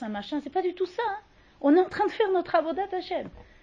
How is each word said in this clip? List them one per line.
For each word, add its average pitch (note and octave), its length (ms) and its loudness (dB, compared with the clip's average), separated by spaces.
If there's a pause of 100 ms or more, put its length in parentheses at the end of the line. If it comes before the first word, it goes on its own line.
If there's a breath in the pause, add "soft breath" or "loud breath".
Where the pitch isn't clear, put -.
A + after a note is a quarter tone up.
un A3 80 -8
machin, G#3 340 -6
c'est C#4 80 -10
pas F#4 100 0
du F4+ 120 -2
tout F#4 120 -4
ça, - 220 -6
hein. G4+ 100 -4 (440 soft breath)
On C#4+ 140 6
est F4+ 40 8
en F#4 100 2
train - 160 0
de F4+ 60 0
faire G#4+ 200 2
notre F4+ 220 0
avodat E4 380 2
Hashem. D#4+ 380 -4 (340 soft breath)